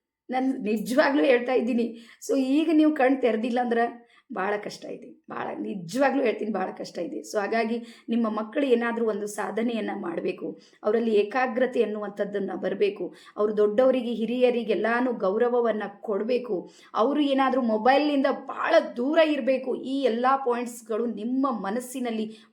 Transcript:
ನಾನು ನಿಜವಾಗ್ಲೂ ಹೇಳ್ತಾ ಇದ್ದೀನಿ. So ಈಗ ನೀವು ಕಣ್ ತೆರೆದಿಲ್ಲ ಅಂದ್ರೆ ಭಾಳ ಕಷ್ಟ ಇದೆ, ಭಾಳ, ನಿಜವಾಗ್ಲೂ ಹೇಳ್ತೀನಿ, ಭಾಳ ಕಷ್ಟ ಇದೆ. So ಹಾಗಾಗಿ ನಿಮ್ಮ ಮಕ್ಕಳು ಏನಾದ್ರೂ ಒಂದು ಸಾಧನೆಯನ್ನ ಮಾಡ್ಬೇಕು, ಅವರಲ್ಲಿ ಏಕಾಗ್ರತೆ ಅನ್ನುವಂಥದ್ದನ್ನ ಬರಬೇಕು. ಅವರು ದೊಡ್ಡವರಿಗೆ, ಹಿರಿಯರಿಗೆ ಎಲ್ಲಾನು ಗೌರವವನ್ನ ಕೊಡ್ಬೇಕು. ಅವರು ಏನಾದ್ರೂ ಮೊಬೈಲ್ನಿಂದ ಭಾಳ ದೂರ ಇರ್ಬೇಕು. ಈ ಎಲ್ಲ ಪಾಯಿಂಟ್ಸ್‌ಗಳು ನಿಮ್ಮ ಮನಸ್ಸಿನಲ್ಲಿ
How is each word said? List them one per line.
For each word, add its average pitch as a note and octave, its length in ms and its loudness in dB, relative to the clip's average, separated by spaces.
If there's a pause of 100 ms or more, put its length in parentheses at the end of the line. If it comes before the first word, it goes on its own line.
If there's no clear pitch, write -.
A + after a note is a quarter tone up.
(300)
ನಾನು C4 280 0
ನಿಜವಾಗ್ಲೂ A#3 640 0
ಹೇಳ್ತಾ B3+ 300 4
ಇದ್ದೀನಿ. A#3 460 0 (300)
So C#4 100 2
ಈಗ C#4+ 340 2
ನೀವು D#4 180 6
ಕಣ್ C4+ 300 2
ತೆರೆದಿಲ್ಲ A#3 400 0
ಅಂದ್ರೆ A#3 500 -2 (220)
ಭಾಳ G3+ 200 -2 (100)
ಕಷ್ಟ - 220 -12
ಇದೆ, E3+ 440 -14
ಭಾಳ, - 180 -8 (120)
ನಿಜವಾಗ್ಲೂ A3 640 0
ಹೇಳ್ತೀನಿ, G#3+ 280 0
ಭಾಳ F#3+ 260 -2
ಕಷ್ಟ - 200 -12
ಇದೆ. E3+ 200 -8
So - 220 -6
ಹಾಗಾಗಿ A3+ 460 -2 (240)
ನಿಮ್ಮ A#3 200 0
ಮಕ್ಕಳು A3 360 -2
ಏನಾದ್ರೂ A#3 400 2
ಒಂದು G3+ 220 -2
ಸಾಧನೆಯನ್ನ G#3 640 -4 (120)
ಮಾಡ್ಬೇಕು, F3+ 580 -6 (240)
ಅವರಲ್ಲಿ A3+ 320 2
ಏಕಾಗ್ರತೆ B3 680 2
ಅನ್ನುವಂಥದ್ದನ್ನ G3+ 720 -4
ಬರಬೇಕು. G3 580 -2 (240)
ಅವರು G#3 200 0
ದೊಡ್ಡವರಿಗೆ, A#3+ 560 4
ಹಿರಿಯರಿಗೆ A#3 580 0
ಎಲ್ಲಾನು A#3 420 0
ಗೌರವವನ್ನ A3 720 0 (180)
ಕೊಡ್ಬೇಕು. G#3+ 680 -2 (240)
ಅವರು C4+ 260 2
ಏನಾದ್ರೂ C4+ 420 2
ಮೊಬೈಲ್ನಿಂದ C4+ 640 4 (220)
ಭಾಳ - 280 0 (220)
ದೂರ C#4 200 0
ಇರ್ಬೇಕು. C4 580 2
ಈ C4+ 260 -4
ಎಲ್ಲ A#3+ 240 2 (200)
ಪಾಯಿಂಟ್ಸ್‌ಗಳು A#3 600 -2
ನಿಮ್ಮ A#3+ 580 -2
ಮನಸ್ಸಿನಲ್ಲಿ A3+ 760 -4 (160)